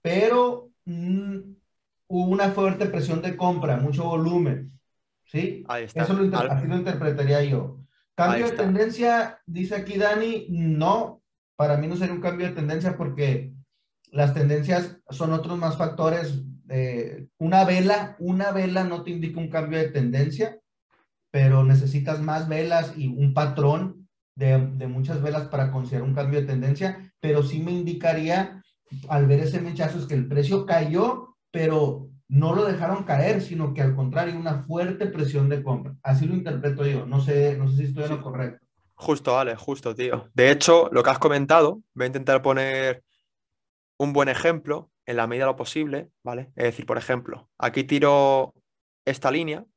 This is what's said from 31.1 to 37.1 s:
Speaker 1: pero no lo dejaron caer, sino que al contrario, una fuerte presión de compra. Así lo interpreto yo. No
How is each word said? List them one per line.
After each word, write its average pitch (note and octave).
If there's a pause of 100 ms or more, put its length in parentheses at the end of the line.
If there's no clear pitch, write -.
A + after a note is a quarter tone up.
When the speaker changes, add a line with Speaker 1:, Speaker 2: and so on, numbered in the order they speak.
Speaker 1:
pero D#3 (200)
no D#3
lo G#3
dejaron F#3
caer, F3
sino D#3
que D3
al C3+
contrario, D#3
una D3+
fuerte F3+
presión C#3
de C#3+
compra. B2+
Así C3+
lo F3+
interpreto C#3+
yo. C3+
No C3+